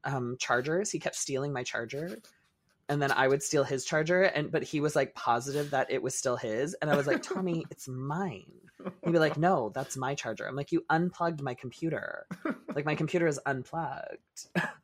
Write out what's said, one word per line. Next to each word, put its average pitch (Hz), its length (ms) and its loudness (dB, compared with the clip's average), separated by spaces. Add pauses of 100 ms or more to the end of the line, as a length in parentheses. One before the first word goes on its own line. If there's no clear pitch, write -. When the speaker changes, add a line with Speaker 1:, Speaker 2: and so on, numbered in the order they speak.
Speaker 1:
um, 127 340 -2
chargers. 151 520 2
He 151 80 -4
kept - 180 -4
stealing 139 340 -2
my 123 120 -4
charger. 147 560 -6 (680)
And 143 120 2
then 139 120 2
I 131 160 6
would 139 160 4
steal 147 200 4
his 131 220 -2
charger, 165 380 4
and, 151 280 2
but 156 120 0
he 151 180 0
was, 151 140 2
like, 135 180 2
positive 139 580 0
that 131 200 0
it 131 100 2
was 131 140 -2
still 123 220 0
his. 123 440 -2
And 151 80 0
I 147 60 4
was 143 100 2
like, - 160 2
"Tommy, 175 460 -2
Speaker 2:
<laughs> - 20 -20
Speaker 1:
it's - 180 -14
mine." 139 640 -6 (520)
He'd 170 80 2
be 170 80 6
like, 151 180 4
"No, 151 380 4
that's 131 200 -4
my 135 200 -2
charger." 110 320 -6
I'm 131 80 -6
like, 139 160 -6
"You 165 180 2
unplugged 170 500 2
my 135 140 -4
computer. - 720 -6 (480)
Like, 147 120 -2
my 151 100 2
computer 165 320 2
is 139 180 2
unplugged." 139 1080 -6
<laughs> 175 80 2 (200)